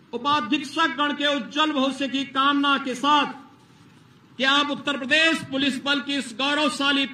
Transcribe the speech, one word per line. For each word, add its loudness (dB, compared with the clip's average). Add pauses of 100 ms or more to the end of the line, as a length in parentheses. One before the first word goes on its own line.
(140)
उपाधीक्षक 0
गण 0
के 0
उज्जवल 0
भविष्य -2
की -4
कामना 2
के -4
साथ 2 (1040)
कि -2
आप 2
उत्तर -4
प्रदेश 2
पुलिस 0
बल 0
की -4
इस -6
गौरवशाली 0